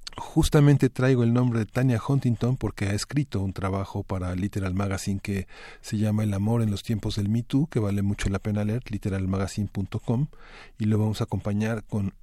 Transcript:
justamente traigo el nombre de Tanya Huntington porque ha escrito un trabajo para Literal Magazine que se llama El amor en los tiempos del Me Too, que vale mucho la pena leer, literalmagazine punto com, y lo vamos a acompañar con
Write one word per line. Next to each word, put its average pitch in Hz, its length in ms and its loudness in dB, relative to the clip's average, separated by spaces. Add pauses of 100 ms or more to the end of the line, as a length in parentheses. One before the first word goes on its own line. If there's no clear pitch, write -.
(160)
justamente 143 720 6
traigo 127 360 4
el 117 100 4
nombre 123 240 2
de 110 80 0
Tanya 123 400 2
Huntington 127 500 2
porque 104 300 -4
ha 101 80 0
escrito 117 480 -2
un 98 100 -2
trabajo 98 500 -4
para 90 320 -4
Literal 95 380 -2
Magazine 98 480 -2
que 95 260 -4 (360)
se - 160 -4
llama 107 240 2
El 104 100 0
amor 110 300 2
en 107 80 2
los 98 120 -4
tiempos 107 340 -4
del 104 120 0
Me 117 140 0
Too, 139 240 0
que - 140 -2
vale 101 200 0
mucho 101 300 0
la 98 80 0
pena 104 260 -2
leer, 110 260 -2
literalmagazine 98 760 -2
punto 101 320 -6
com, 123 280 0 (500)
y 110 80 0
lo 107 120 4
vamos 107 220 0
a 117 40 0
acompañar 107 600 -2
con 101 380 -4